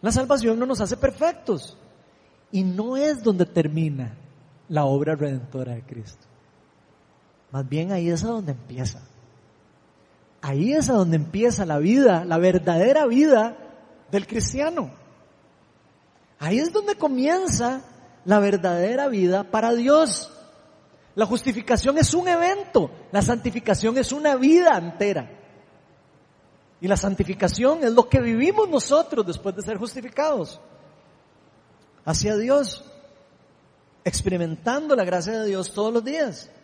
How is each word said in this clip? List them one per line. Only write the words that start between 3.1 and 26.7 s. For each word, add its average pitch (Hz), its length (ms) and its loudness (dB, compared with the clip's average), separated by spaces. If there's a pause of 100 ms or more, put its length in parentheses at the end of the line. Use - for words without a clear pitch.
donde 190 200 2
termina 151 720 -2 (540)
la 151 160 0
obra 143 320 0
redentora 131 580 -6
de 117 80 -12
Cristo. 110 420 -18 (1300)
Más 135 180 -8
bien 160 220 -4
ahí 175 180 -2
es 165 140 0
a 214 60 -4
donde 208 240 -4
empieza. 127 480 -10 (1400)
Ahí 143 320 -2
es 294 160 0
a - 20 2
donde 180 240 2
empieza 196 500 0
la 151 120 -2
vida, 190 460 4
la 165 140 0
verdadera 180 680 4
vida 240 500 4 (560)
del 196 160 -2
cristiano. 254 640 -4 (1500)
Ahí 180 220 -2
es 339 120 -4
donde 403 220 -2
comienza 277 840 -2 (440)
la 202 140 4
verdadera 202 680 0
vida 190 420 0
para 226 240 0
Dios. 269 580 2 (840)
La 208 100 2
justificación 233 720 0
es - 160 4
un 359 140 0
evento, 349 640 0 (180)
la 202 120 0
santificación 226 760 -2
es 247 140 -2
una 294 240 2
vida 302 420 6
entera. 170 540 -4 (1500)